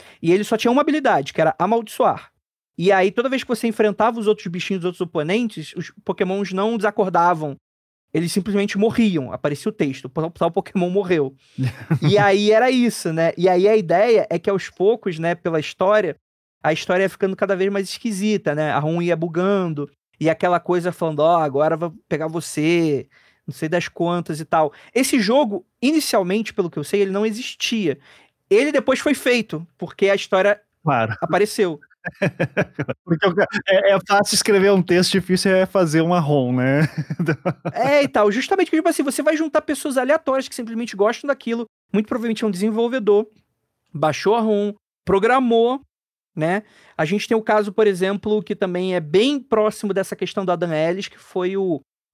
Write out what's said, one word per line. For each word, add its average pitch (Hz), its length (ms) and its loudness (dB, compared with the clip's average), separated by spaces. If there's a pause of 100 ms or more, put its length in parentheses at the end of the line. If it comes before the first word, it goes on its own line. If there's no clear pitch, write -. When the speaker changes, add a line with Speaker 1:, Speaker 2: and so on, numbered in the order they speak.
(220)
Speaker 1:
e 165 100 2
ele 202 140 2
só 226 100 0
tinha 233 160 0
uma 269 100 4
habilidade, 269 520 0
que - 80 0
era 156 180 2
amaldiçoar. 214 720 0 (460)
E 180 140 2
aí, 190 200 4
toda 240 180 -2
vez 254 140 -2
que - 60 -12
você 233 180 -2
enfrentava 220 520 0
os 208 80 -2
outros 208 200 -2
bichinhos, 180 340 -6
os 170 40 -8
outros 180 160 -4
oponentes, 175 760 -4
os - 160 -12 (120)
Pokémons 190 480 -4
não 208 260 -2
desacordavam. 175 760 0 (580)
Eles 170 180 -2
simplesmente 202 460 -2
morriam. 196 540 0
Aparecia 147 380 -4
o - 40 -6
texto, 135 360 -4
tal, 165 220 -6
tal 170 200 -2
Pokémon 180 380 -4
morreu. 175 460 0 (220)
Speaker 2:
<laughs> 135 440 -2
Speaker 1:
E 185 160 4
aí 202 340 4
era 226 200 4
isso, 240 420 0
né? 165 240 0
E 175 100 2
aí 185 200 4
a 220 80 6
ideia 202 540 2
é 170 100 -2
que - 100 -2
aos 196 200 -2
poucos, 185 500 0
né, 170 160 -2
pela 165 240 -2
história, 190 560 0 (480)
a 156 100 2
história 180 300 0
ia 190 60 0
ficando 190 260 -4
cada 190 200 0
vez 190 160 -2
mais 196 160 -4
esquisita, 202 680 -2
né? 151 160 -2
A 123 80 0
rom 160 220 -2
ia 170 140 0
bugando, 170 760 -2 (300)
e 160 100 0
aquela 175 300 0
coisa 180 320 -2
falando, 160 280 -4
"Ó, 165 180 4
agora 156 400 0
vou 165 160 -6 (160)
pegar 156 180 -4
você", 160 800 -2 (400)
não 151 60 -12
sei 160 160 -6
das 170 180 -2
quantas 170 520 -4
e 156 60 -12
tal. 156 280 0 (200)
Esse 262 260 2
jogo, 214 460 0 (160)
inicialmente, 220 720 0
pelo 175 160 -2
que 160 100 -8
eu 147 40 -6
sei, 202 180 -2
ele 196 100 0
não 202 140 -2
existia. 214 720 -4 (520)
Ele 262 220 2
depois 262 280 0
foi 302 140 0
feito, 220 520 -2 (120)
porque 196 320 -2
a 196 60 2
história 196 440 2 (240)
Speaker 2:
Claro. 113 380 0
Speaker 1:
apareceu. 190 580 0 (240)
Speaker 2:
<laughs> - 1000 -6
Porque 170 220 0
o 175 80 0
ca-, 190 100 2 (240)
é, 196 240 4
é 190 140 2
fácil 202 260 2
escrever 202 380 4
um 190 100 4
texto, 175 300 2
difícil 185 440 0
é 185 120 4
fazer 160 340 2
uma 175 180 2
rom, 143 320 0
né? 135 380 2
<laughs> 160 840 -6
Speaker 1:
É, 277 280 2
e 277 60 0
tal. 208 240 2
Justamente 320 360 0
porque, 311 100 0
tipo 339 120 2
assim, 311 140 0
você 277 180 -4
vai 311 160 2
juntar 311 240 0
pessoas 285 360 -4
aleatórias 269 500 0
que - 80 -16
simplesmente 226 400 -8
gostam 214 320 0
daquilo. 240 380 -4 (280)
Muito 214 140 0
provavelmente 226 360 -4
é 220 40 -2
um 214 40 -2
desenvolvedor. 214 760 0 (680)
Baixou 156 420 0
a 233 60 0
rom, 208 320 0 (320)
programou, 233 760 2 (540)
né? 175 280 -2 (340)
A 160 80 0
gente 196 220 -2
tem 226 100 0
o 220 60 0
caso, 214 280 0
por 220 140 2
exemplo, 202 560 0
que 214 140 -8
também 180 400 -2
é 180 40 0
bem 202 400 0
próximo 214 540 -2
dessa 190 220 -4
questão 190 280 -6
do 185 80 -2
Adam 170 220 -2
Ellis, 170 340 -2
que - 120 -20
foi 185 360 -6
o, 185 260 -2 (320)